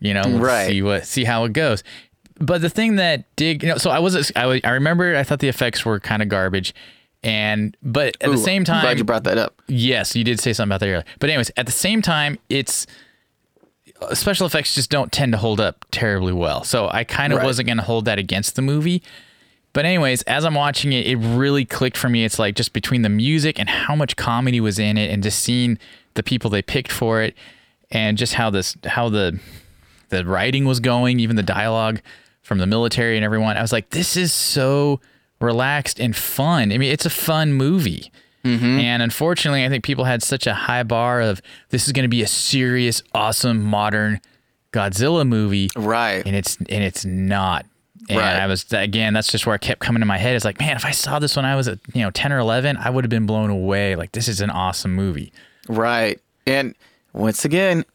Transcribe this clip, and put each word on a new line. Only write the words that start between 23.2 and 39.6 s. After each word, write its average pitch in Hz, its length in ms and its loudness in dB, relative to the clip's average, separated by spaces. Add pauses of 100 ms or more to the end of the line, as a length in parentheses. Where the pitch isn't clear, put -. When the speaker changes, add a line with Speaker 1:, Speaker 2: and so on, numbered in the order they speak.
Speaker 1:
and 104 100 -4
how - 280 -2
much 147 200 -2
comedy 123 440 0
was 104 180 0
in 107 200 2
it 104 120 0
and 101 120 -2
just 104 180 0
seeing 123 380 0 (360)
the 110 80 -2
people 123 280 -2
they 98 120 0
picked - 300 -4
for 113 300 0
it - 120 -2 (560)
and 107 280 0
just 117 160 -2
how 113 160 0
this, 98 340 -2
how 120 240 -2
the, 95 300 0 (720)
the 92 140 -2
writing 110 420 0
was 127 140 0
going, 123 380 2
even 113 180 0
the 107 60 2
dialogue 110 580 0 (420)
from - 160 -2
the 90 80 2
military 113 500 2
and 107 80 0
everyone, 110 320 0
I - 60 -2
was 117 100 -2
like, 113 180 -2
"This 175 260 -2
is 175 160 0
so 143 680 0 (400)
relaxed 127 580 0
and 117 160 0
fun." 139 580 0
I 120 60 0
mean, 135 140 2
it's 151 120 -2
a 165 60 -2
fun 156 420 0
movie. 139 580 0 (340)
Speaker 2:
Mm-hmm. 123 340 2
Speaker 1:
And 120 240 2
unfortunately, 143 600 0